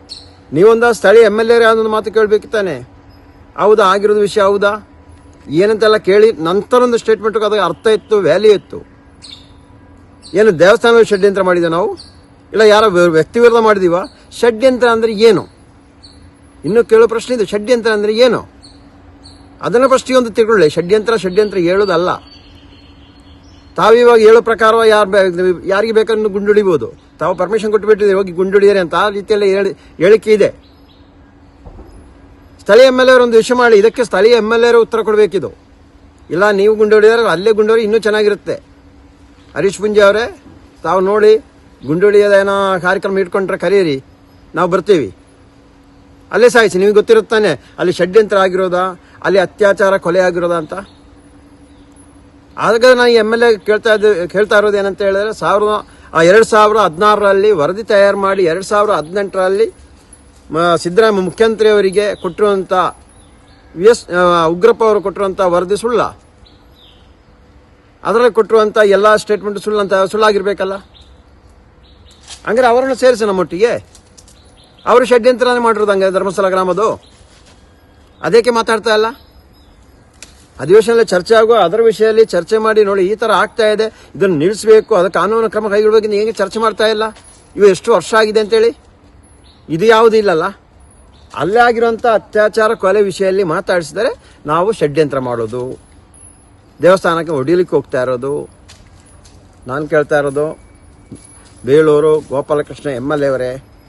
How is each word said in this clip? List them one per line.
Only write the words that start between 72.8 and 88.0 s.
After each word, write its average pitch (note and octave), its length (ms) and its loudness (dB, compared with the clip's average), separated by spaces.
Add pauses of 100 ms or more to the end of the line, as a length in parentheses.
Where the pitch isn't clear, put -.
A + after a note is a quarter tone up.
ಸೇರಿಸಿ B3 300 0
ನಮ್ಮೊಟ್ಟಿಗೆ. F#3+ 480 -2 (1120)
ಅವರು B3 180 4
ಷಡ್ಯಂತ್ರನೇ B3 540 0
ಮಾಡಿರೋದು G#3+ 340 0
ಹಂಗೆ F#3+ 180 0
ಧರ್ಮಸ್ಥಳ F#3+ 380 -2
ಗ್ರಾಮದ್ದು. F#3 540 -4 (1200)
ಅದಕ್ಕೆ A3 280 0
ಮಾತಾಡ್ತಾ A3+ 440 -2
ಇಲ್ಲ. G#3+ 120 -2 (1500)
ಅಧಿವೇಶನದಲ್ಲಿ A3 440 2
ಚರ್ಚೆ F3+ 300 -2
ಆಗುವ A3+ 220 2
ಅದರ G3+ 260 0
ವಿಷಯದಲ್ಲಿ A3 420 2
ಚರ್ಚೆ G3 340 -4
ಮಾಡಿ A3 260 2
ನೋಡಿ, G3 280 -2
ಈ - 20 -4
ಥರ A3 180 -4
ಆಗ್ತಾ G#3+ 380 0
ಇದೆ, G#3+ 460 -6
ಇದನ್ನು F3+ 200 0
ನಿಲ್ಲಿಸಬೇಕು, G#3 580 0
ಅದಕ್ಕೆ F3+ 260 0
ಕಾನೂನು A3 300 -2
ಕ್ರಮ G#3+ 180 -6
ಕೈಗೊಳ್ಳಬೇಕು G#3+ 380 0
ಅಂತ G#3+ 80 -4
ಹೇಗೆ G#3+ 180 -4
ಚರ್ಚೆ G3 260 -6
ಮಾಡ್ತಾ A3 280 -2
ಇಲ್ಲ? A3 160 -2 (540)
ಇವು G3+ 100 2
ಎಷ್ಟು G3+ 260 0
ವರ್ಷ F#3+ 220 -2